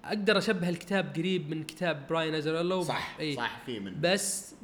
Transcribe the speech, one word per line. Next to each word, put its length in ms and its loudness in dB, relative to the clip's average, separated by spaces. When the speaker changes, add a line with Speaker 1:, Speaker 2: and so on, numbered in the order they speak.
Speaker 1:
أقدر 340 2
أشبه 320 2
الكتاب 480 0
قريب 320 0
من 140 -4
كتاب 440 -2
براين 280 2
أزاريلو. 460 2
Speaker 2:
صح، 380 -2
Speaker 1:
إيه. 160 0
Speaker 2:
صح، 300 0
في 140 -4
من. 220 -6
Speaker 1:
بس، 640 2